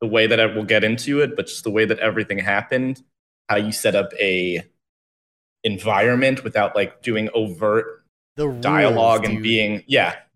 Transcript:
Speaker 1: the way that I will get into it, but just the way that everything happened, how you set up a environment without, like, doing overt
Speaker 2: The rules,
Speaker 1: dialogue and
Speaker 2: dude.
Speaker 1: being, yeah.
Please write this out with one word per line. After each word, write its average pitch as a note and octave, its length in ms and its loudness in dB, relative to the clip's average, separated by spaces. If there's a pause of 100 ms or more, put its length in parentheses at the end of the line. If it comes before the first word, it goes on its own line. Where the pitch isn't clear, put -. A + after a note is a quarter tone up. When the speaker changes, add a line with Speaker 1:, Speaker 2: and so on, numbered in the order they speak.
Speaker 1:
the A#2 60 -4
way A2 200 4
that A2+ 140 2
I A2 60 4
will G#2+ 180 -2
get G#2 200 2
into A#2 360 0
it, C#3 160 0
but F#2+ 100 -4
just - 180 -14
the A2+ 60 -4
way A2 140 2
that A2 140 0
everything G#2 400 -2
happened, A#2+ 640 -2 (460)
how G#2 80 2
you G#2+ 160 -2
set G#2+ 220 0
up G2+ 240 0
a F2+ 460 0 (1000)
environment A2+ 800 0
without, G#2 320 -2
like, G2 260 -4
doing G#2+ 320 -2
overt G#2+ 680 -2 (320)
Speaker 2:
The D3 120 -2
rules, A#2+ 140 -8
Speaker 1:
dialogue A2 600 4
and G#2+ 100 -2
Speaker 2:
dude. A2 80 -4
Speaker 1:
being, G#2+ 440 0
yeah. A2+ 300 2 (180)